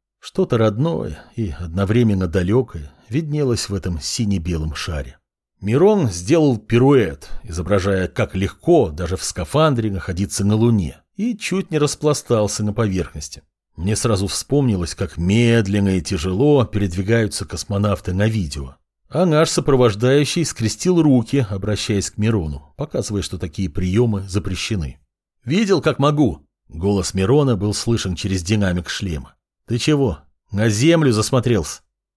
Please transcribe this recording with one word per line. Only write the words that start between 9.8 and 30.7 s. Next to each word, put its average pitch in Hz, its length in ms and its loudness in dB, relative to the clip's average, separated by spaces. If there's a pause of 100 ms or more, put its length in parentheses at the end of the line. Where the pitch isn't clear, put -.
находиться 95 540 -4
на 104 100 4
Луне, 107 440 2 (180)
и 214 200 -4
чуть 190 360 -6
не 156 60 2
распластался 131 840 0
на 104 100 -2
поверхности. 92 680 -4 (340)
Мне 98 200 -2
сразу 101 320 0
вспомнилось, 117 640 0
как - 220 -6
медленно 101 800 2
и 90 40 -2
тяжело 101 640 2
передвигаются 101 800 -2
космонавты 98 680 -4
на 101 160 0
видео. 73 480 -6 (320)
А 175 180 0
наш 160 240 4
сопровождающий 131 920 2
скрестил 165 580 0
руки, 131 480 4
обращаясь 101 600 -2
к - 80 -12
Мирону, 95 580 -2
показывая, 107 460 -4
что - 140 -8
такие 92 320 -6
приёмы 98 600 0
запрещены. 90 720 -6 (440)
«Видел, 190 360 2
как 143 180 0
могу?» 143 480 0 (220)
Голос 95 460 -2
Мирона 117 420 2
был 101 180 -2
слышен 101 400 -2
через 95 300 -4
динамик 92 440 0
шлема. 78 460 -8 (320)
«Ты 120 120 -4
чего, 139 400 0 (340)
на 104 160 2
Землю 143 440 4